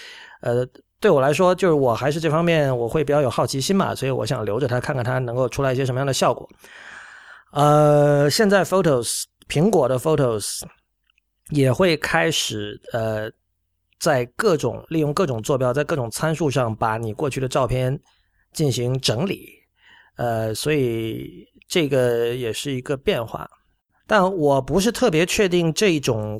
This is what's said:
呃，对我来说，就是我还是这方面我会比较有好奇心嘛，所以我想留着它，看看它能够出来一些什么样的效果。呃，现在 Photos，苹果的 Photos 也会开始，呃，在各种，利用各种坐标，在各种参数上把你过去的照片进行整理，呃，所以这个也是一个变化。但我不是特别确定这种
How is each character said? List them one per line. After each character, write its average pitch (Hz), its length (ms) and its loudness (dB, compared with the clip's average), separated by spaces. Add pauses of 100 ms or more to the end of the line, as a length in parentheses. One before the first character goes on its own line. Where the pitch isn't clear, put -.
(420)
呃， 123 240 -2 (340)
对 214 120 4
我 147 100 4
来 139 120 4
说， 180 200 4
就 185 140 0
是 160 60 4
我 131 200 4
还 123 180 0
是 160 80 -6
这 160 100 -2
方 160 140 0
面 151 320 2
我 117 120 -2
会 151 160 -2
比 135 80 -2
较 147 100 2
有 127 80 0
好 147 160 0
奇 135 140 -4
心 190 160 0
嘛， 135 180 0
所 131 140 -6
以 135 40 -2
我 120 140 -2
想 117 200 -4
留 104 140 -2
着 139 80 0
它， 123 120 -2
看 143 160 -4
看 123 80 -4
它 127 160 -2
能 120 160 -4
够 127 120 0
出 - 140 -6
来 135 100 0
一 127 40 -2
些 135 100 0
什 127 80 -2
么 127 60 -2
样 139 80 -2
的 135 60 -2
效 143 200 2
果。 - 160 -10 (1000)
呃， 147 800 4
现 202 200 2
在 190 160 4
Photos， 165 580 0 (240)
苹 165 220 2
果 156 180 4
的 127 100 0
Photos 127 640 0 (920)
也 135 200 2
会 175 240 2
开 165 340 0
始， 104 480 -4 (140)
呃， 110 400 -4 (640)
在 131 280 0 (100)
各 185 220 2
种， 110 320 -6
利 165 100 -2
用 147 140 0
各 190 120 0
种 117 160 -4
坐 135 160 0
标， 123 140 0
在 143 120 -2
各 160 120 -4
种 120 160 -4
参 160 240 -2
数 151 160 0
上 120 240 -2
把 110 220 -2
你 113 160 -6
过 147 160 -4
去 139 100 -6
的 131 80 -2
照 131 180 0
片 127 320 -2 (540)
进 147 180 0
行 123 300 -2
整 127 260 -2
理， - 240 -8 (680)
呃， 113 360 -2
所 147 200 -2
以 120 720 -4 (200)
这 160 200 0
个 120 480 0
也 120 160 -4
是 143 200 -8
一 127 100 -4
个 135 160 -4
变 135 280 -2
化。 - 220 -12 (600)
但 190 160 4 (120)
我 143 260 2
不 139 180 -2
是 214 120 2
特 233 180 0
别 185 160 2
确 196 240 0
定 170 240 2
这 175 260 2
种 107 400 -4